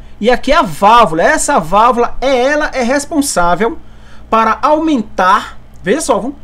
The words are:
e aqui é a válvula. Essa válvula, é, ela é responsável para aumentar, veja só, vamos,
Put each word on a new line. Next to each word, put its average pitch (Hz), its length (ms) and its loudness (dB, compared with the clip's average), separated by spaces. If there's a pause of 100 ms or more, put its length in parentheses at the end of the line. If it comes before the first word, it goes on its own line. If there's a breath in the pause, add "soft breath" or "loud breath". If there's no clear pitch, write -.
(200 soft breath)
e 214 100 0
aqui 247 220 0
é 311 60 4
a - 40 4
válvula. 196 640 2
Essa 285 360 0
válvula, 220 600 2
é, 254 240 0
ela 294 300 0
é 247 100 -4
responsável 233 960 -2 (500 soft breath)
para 226 320 0
aumentar, 254 960 0 (240)
veja 262 200 -2
só, 240 180 0
vamos, 240 240 -8